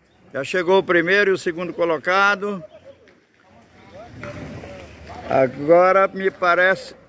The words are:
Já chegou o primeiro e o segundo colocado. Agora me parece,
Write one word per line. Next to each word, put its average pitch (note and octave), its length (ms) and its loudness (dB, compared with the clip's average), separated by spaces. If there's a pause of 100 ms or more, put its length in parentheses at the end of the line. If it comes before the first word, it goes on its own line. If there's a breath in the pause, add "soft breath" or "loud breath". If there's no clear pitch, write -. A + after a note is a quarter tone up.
(340)
Já C3 100 -6
chegou F#3 360 0
o F#3 40 2
primeiro F#3 480 2
e - 20 2
o F3 40 0
segundo E3+ 360 -6
colocado. F#3+ 920 0 (2750)
Agora D#3+ 760 4
me F#3+ 240 -4
parece, F3+ 640 0 (140)